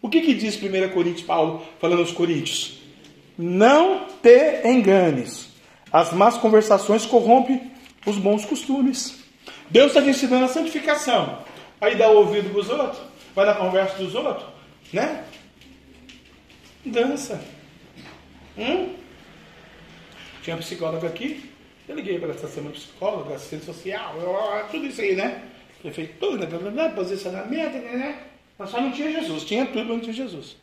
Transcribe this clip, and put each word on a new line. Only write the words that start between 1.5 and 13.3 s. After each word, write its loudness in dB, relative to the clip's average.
falando 0
aos -2
Coríntios? -4
"Não 4
te 8
enganes. 2
As 4
más 4
conversações 4
corrompem 4
os 0
bons 2
costumes." -2
Deus 6
tá 6
te 2
ensinando 2
a 0
santificação. -2
Aí 2
dá 6
ouvido 6
pros -2
outros, -4